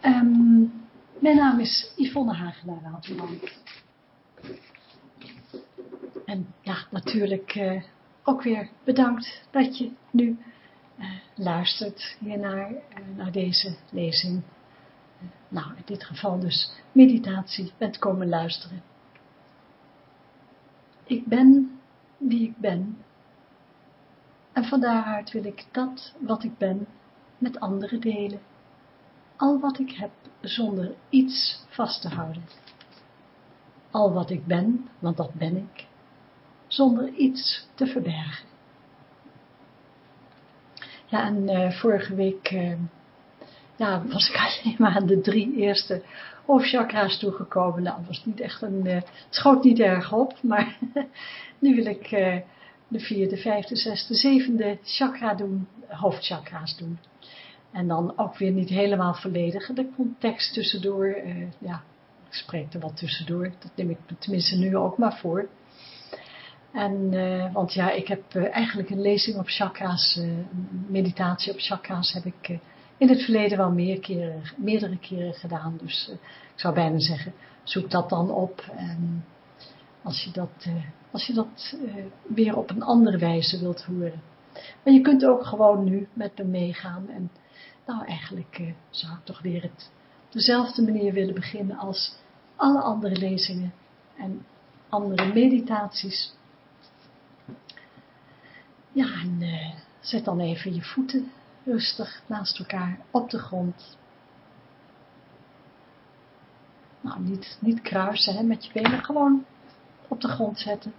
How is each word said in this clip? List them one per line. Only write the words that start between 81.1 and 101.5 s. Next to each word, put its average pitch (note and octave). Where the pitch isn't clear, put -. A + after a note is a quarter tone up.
als -
je B3
dat, -
eh, G3+
weer A3
op -
een G3
andere A3
wijze E3+
wilt F3
horen. E3+
Maar C4+
je C4
kunt C4+
ook B3
gewoon G#3
nu G3
met G#3
me G3+
meegaan. F3+
En F#3
nou, A3+
eigenlijk, F3
eh, E3+
zou E3
ik F3
toch -
weer F3
het, -
op -
dezelfde A#3+
manier G#3
willen F#3
beginnen G3
als -
alle C#4
andere G#3
lezingen F#3
en G3
andere G3
meditaties. A3
Ja, C4+
en, F3
eh, D#3+
zet -
dan F3
even E3+
je F3
voeten C4